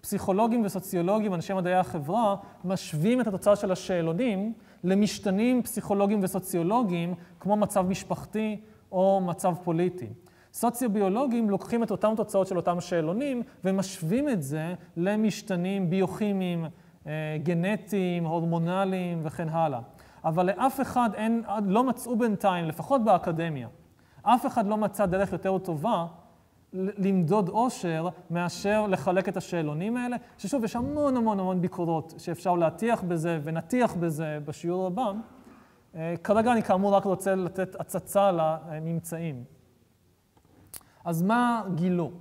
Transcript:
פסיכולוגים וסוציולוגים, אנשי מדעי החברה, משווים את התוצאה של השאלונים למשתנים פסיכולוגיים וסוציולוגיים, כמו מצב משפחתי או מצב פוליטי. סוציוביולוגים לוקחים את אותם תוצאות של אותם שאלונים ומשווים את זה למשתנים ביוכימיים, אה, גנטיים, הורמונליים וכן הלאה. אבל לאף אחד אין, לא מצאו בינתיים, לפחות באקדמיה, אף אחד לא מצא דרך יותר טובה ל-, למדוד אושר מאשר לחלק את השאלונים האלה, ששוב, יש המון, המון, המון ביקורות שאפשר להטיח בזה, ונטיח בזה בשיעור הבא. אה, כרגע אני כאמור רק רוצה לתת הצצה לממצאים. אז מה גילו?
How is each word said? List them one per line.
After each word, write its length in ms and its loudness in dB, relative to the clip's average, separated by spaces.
פסיכולוגים 640 0
וסוציולוגים, 680 0
אנשי 200 -4
מדעי 200 0
החברה, 640 0
משווים 560 0
את 60 0
התוצאה 300 4
של 160 0
השאלונים 800 0
למשתנים 800 2
פסיכולוגיים 600 0
וסוציולוגיים, 920 0
כמו 160 2
מצב 320 2
משפחתי 720 -4
או 280 4
מצב 340 0
פוליטי. 440 0
סוציוביולוגים 960 0
לוקחים 320 0
את 80 -2
אותם 260 2
תוצאות 300 2
של 100 -2
אותם 240 0
שאלונים 640 -2
ומשווים 640 0
את 140 0
זה 320 -4
למשתנים 920 0
ביוכימיים, 760 0
אה, 60 -8
גנטיים, 840 0
הורמונליים 1000 0
וכן 260 -6
הלאה. 320 0
אבל 220 2
לאף 340 0
אחד 340 2
אין, 280 0
לא 180 2
מצאו 340 -2
בינתיים, 460 2
לפחות 400 0
באקדמיה, 640 2
אף 240 4
אחד 200 0
לא 100 0
מצא 300 0
דרך 260 0
יותר 260 0
טובה 480 -2
ל-, 360 -2
למדוד 400 4
אושר 600 -2
מאשר 560 0
לחלק 420 2
את 80 -4
השאלונים 600 -4
האלה, 200 -4
ששוב, 260 -2
יש 120 -4
המון, 400 0
המון, 240 2
המון 200 0
ביקורות 580 -2
שאפשר 360 -2
להטיח 480 2
בזה, 420 -2
ונטיח 500 0
בזה 500 -2
בשיעור 420 -4
הבא. 260 -2
אה, 200 -6
כרגע 280 4
אני 100 4
כאמור 320 4
רק 100 4
רוצה 300 0
לתת 460 -4
הצצה 520 2
לממצאים. 1120 -4
אז 180 0
מה 400 2
גילו? 360 0